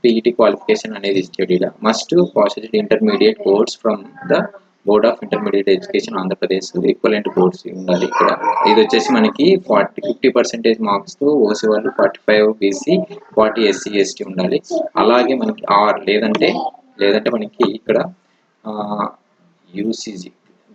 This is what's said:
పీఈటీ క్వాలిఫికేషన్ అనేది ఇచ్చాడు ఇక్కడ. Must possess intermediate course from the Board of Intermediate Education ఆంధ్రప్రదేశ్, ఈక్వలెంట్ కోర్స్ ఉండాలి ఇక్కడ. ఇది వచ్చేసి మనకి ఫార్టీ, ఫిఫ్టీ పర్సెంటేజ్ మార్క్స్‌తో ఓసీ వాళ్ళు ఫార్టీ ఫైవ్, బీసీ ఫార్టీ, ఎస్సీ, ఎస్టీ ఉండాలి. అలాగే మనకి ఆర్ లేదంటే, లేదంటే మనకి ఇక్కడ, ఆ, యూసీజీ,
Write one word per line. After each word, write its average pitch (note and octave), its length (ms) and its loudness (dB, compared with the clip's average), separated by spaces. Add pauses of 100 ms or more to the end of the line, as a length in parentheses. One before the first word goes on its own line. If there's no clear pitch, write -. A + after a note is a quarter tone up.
పీఈటీ A2+ 260 2
క్వాలిఫికేషన్ G#2+ 640 0
అనేది G2 220 -2
ఇచ్చాడు F2+ 340 -4
ఇక్కడ. F2+ 180 0 (180)
Must E3+ 360 0
possess F3+ 640 -2
intermediate A2 520 2 (100)
course - 280 2 (100)
from G#2+ 200 -4 (260)
the G3 140 0 (420)
Board G#2+ 180 4
of - 60 4
Intermediate G2+ 560 -4
Education F#2+ 500 -2
ఆంధ్రప్రదేశ్, F#2 680 -4
ఈక్వలెంట్ G#2+ 420 0
కోర్స్ F#2 400 0
ఉండాలి F#2 360 -2
ఇక్కడ. - 340 0 (320)
ఇది A4+ 100 4
వచ్చేసి - 320 2
మనకి F#3 440 4 (120)
ఫార్టీ, G2+ 380 0
ఫిఫ్టీ A#2+ 220 0
పర్సెంటేజ్ A#2 520 0
మార్క్స్‌తో G#2 460 -4
ఓసీ A2+ 420 2
వాళ్ళు G#2+ 220 0
ఫార్టీ G2 360 0
ఫైవ్, G#2+ 280 4
బీసీ G2+ 460 0 (360)
ఫార్టీ, A2 260 2
ఎస్సీ, G#2 360 0
ఎస్టీ G2 260 -2
ఉండాలి. F#2 360 -2 (360)
అలాగే A#3 380 2
మనకి A3 360 -4
ఆర్ G#3 360 2
లేదంటే, G#3 480 0 (460)
లేదంటే G#2+ 300 2
మనకి G#2+ 400 -2
ఇక్కడ, A#2 420 -4 (540)
ఆ, G#2 420 -6 (680)
యూసీజీ, G2+ 560 -8 (440)